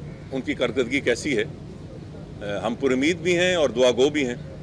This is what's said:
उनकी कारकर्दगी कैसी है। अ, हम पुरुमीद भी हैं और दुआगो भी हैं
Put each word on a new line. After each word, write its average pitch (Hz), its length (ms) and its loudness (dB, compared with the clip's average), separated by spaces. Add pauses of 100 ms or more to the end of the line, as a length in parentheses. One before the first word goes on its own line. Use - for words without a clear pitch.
(340)
उनकी 135 200 -2
कारकर्दगी 127 480 0
कैसी 127 320 0
है। 107 100 2
अ, - 1200 -10
हम 113 120 0
पुरुमीद 139 420 2
भी 165 160 0
हैं 180 220 4
और 147 160 4
दुआगो 123 380 6
भी 147 140 0
हैं 123 140 -2 (260)